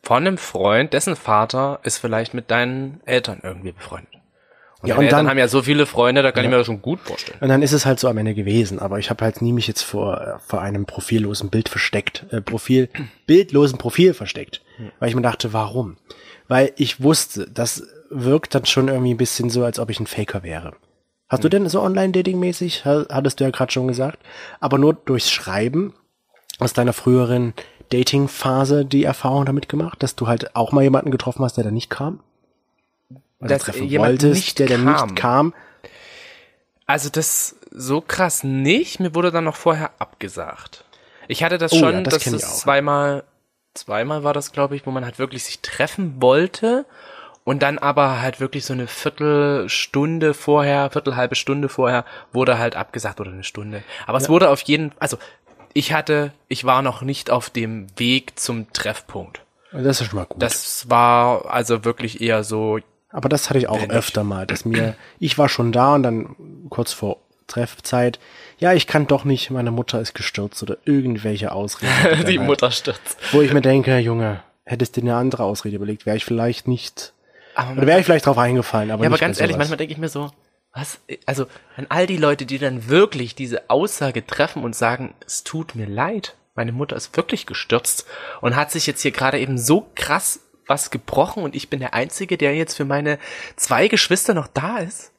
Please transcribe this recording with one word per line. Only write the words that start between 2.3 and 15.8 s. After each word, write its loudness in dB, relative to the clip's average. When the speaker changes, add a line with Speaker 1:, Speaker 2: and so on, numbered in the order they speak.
Speaker 1:
mit -8
deinen -2
Eltern -2
irgendwie -10
befreundet. -18
Und -4
Speaker 2:
Ja, 2
Speaker 1:
deine 4
Speaker 2:
und 6
Speaker 1:
Eltern 6
Speaker 2:
dann 4
Speaker 1:
haben 2
ja 6
so 4
viele 4
Freunde, 4
da 4
kann 2
Speaker 2:
Ja. 2
Speaker 1:
ich 2
mir 6
das 4
schon -6
gut -4
vorstellen. -12
Speaker 2:
Und 0
dann 6
ist 2
es 2
halt 2
so 2
am 0
Ende -2
gewesen, 0
aber -4
ich -6
hab -4
halt -2
nie 2
mich 0
jetzt -4
vor, -4
äh, -8
vor -4
einem -4
profillosen -2
Bild 0
versteckt, -4
äh, -4
Profil, 0
<clears throat> -20
bildlosen 4
Profil 4
versteckt, -10
Speaker 1:
Hm. -14
Speaker 2:
weil -2
ich -2
mir 0
dachte, -2
warum? -4